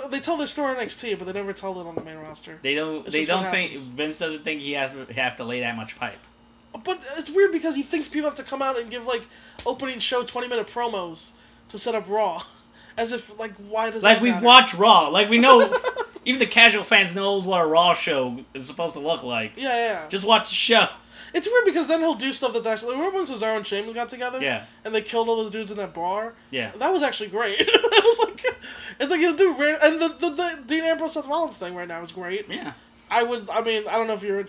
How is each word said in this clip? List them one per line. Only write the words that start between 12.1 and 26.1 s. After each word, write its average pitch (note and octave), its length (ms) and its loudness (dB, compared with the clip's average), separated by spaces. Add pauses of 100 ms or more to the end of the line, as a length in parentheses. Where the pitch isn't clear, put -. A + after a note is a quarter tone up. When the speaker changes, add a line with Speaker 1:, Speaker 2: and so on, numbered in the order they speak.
Speaker 1:
<laughs> - 280 -20
as A#3 160 -4
if, A3 260 -10
like, A3+ 140 -8 (160)
why A3 220 -2
does G#3+ 120 -6
Speaker 2:
Like, G#3+ 140 8
Speaker 1:
that G#3+ 60 0
Speaker 2:
we A#3+ 100 4
Speaker 1:
matter? G3+ 120 -2
Speaker 2:
watch B3 300 10
Raw. F3 320 8
Like, F#3+ 220 2
we A#3 100 6
know. B3 400 10
Speaker 1:
<laughs> - 60 -4 (400)
Speaker 2:
Even C4 140 0
the A#3 80 4
casual A3 380 6
fans F#3+ 320 2
knows G3 260 0
what F#3 180 2
a E3 60 4
Raw E3+ 280 6
show C3 440 -2 (160)
is C3+ 100 -12
supposed C#3 300 -6
to D3 60 -12
look C#3 240 -2
like. A2+ 320 -6
Speaker 1:
Yeah, B3+ 180 -4
yeah. G#3+ 340 -2
Speaker 2:
Just F#3+ 160 -6
watch G#3+ 260 6
the - 40 -8
show. A3 320 4 (480)
Speaker 1:
It's F4+ 140 0
weird A#4 160 4
because D#4 240 2
then E4 100 2
he'll D#4+ 160 2
do C4 180 -4
stuff B3+ 200 -2
that's A3+ 160 -4
actually, A3+ 260 -4
remember F4+ 220 -2
when F#4 100 -2
Cesaro A3 300 -2
and G#3 100 -6
Sheamus G#3 260 -6
got A#3+ 160 -6
together? B3 320 -8
Speaker 2:
Yeah. B3 240 -4 (200)
Speaker 1:
And A3 100 -8
they G#3+ 80 0
killed A3+ 260 -2
all A3+ 80 2
those A3 140 -4
dudes G#3 220 -10
in G#3 60 -10
that F#3 160 -8
bar? G3+ 400 -6 (180)